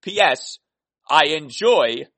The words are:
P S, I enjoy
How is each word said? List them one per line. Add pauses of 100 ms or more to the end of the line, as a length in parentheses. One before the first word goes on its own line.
P
S, (500)
I
enjoy